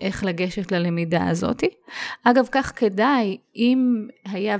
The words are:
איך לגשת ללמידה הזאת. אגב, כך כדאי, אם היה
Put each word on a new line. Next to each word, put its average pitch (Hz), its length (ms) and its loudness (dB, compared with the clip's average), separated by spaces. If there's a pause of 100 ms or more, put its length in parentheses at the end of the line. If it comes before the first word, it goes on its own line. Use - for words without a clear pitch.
איך 190 220 -4
לגשת 185 480 -2
ללמידה 170 560 0
הזאת. 175 360 0 (600)
אגב, 240 280 4
כך 269 240 -2
כדאי, 214 640 0 (180)
אם 247 520 2 (180)
היה 202 340 -2